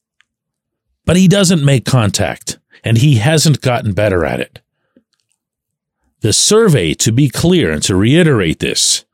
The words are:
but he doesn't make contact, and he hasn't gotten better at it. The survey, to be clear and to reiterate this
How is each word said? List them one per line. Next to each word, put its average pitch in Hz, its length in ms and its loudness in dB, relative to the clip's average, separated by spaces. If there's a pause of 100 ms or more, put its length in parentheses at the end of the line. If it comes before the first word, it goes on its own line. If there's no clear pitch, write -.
(1080)
but 165 100 0
he 185 120 4
doesn't 180 360 2
make 139 200 2
contact, 98 720 -2 (240)
and 117 160 0
he 143 160 4
hasn't 147 460 0
gotten 120 320 -4
better 92 340 0
at 64 140 -6
it. - 200 -12 (1600)
The 107 120 -2
survey, 160 600 2
to - 180 -2
be 135 160 2
clear 165 420 0
and 76 140 -6
to 104 100 -2
reiterate 113 640 2
this - 560 -4